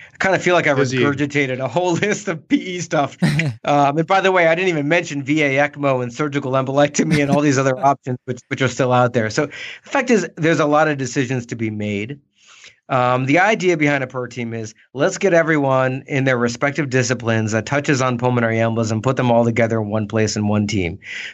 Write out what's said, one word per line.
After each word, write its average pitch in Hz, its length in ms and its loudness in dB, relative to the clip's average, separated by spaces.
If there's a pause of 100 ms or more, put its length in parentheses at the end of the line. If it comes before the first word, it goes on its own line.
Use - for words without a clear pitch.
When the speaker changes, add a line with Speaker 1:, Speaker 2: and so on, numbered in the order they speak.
(200)
Speaker 1:
kind 190 140 2
of 156 80 0
feel 180 120 4
like 165 120 2
I 151 60 2
Speaker 2:
Busy. 131 240 0
Speaker 1:
regurgitated 139 640 0
a 131 100 -4
whole 180 240 0
<laughs> 165 80 0
list 208 280 -2
of 175 200 -8
P - 80 2
E 180 240 -6
stuff. 160 420 -2
Speaker 3:
<laughs> 147 440 -2
Speaker 1:
Um, 143 320 2
and 160 80 -2
by 190 160 2
the 190 100 4
way, 175 140 4
I 165 80 4
didn't 185 160 0
even 147 180 -2
mention 160 340 -2
V 147 200 0
A 143 260 2
ecmo 143 340 0
and 120 80 -6
surgical 139 420 -4
embolectomy 143 680 0
and 143 100 0
all 143 120 2
these 143 160 2
other 135 200 2
<laughs> 131 60 -4
options, 135 400 0
which, 127 240 -8
which 135 140 -4
are 131 60 2
still 127 240 0
out 123 200 4
there. 110 160 0
So 127 160 -2
the - 460 -14
fact 277 180 0
is, 208 180 2 (100)
there's 160 240 2
a 156 60 2
lot 151 220 4
of 147 80 -2
decisions 127 480 -4
to 120 120 -10
be 113 120 -4
made. 107 500 -6 (720)
Um, 127 340 2
the 139 140 2
idea 180 400 2
behind 143 260 0
a - 20 -8
pert 123 240 -10
team 117 220 -8
is 113 220 -10 (180)
let's 170 240 -2
get 190 160 0
everyone 135 720 2
in 135 180 -2
their 131 120 2
respective 123 540 -2
disciplines 113 640 0
that 110 120 0
touches 143 380 0
on 127 160 0
pulmonary 120 400 0
embolism, 113 440 0
put 131 140 0
them 123 140 0
all 117 140 4
together 117 360 0
in 104 80 -4
one 104 180 -2
place 110 300 -2
in 107 120 -2
one 104 180 0
team. 95 320 -4 (360)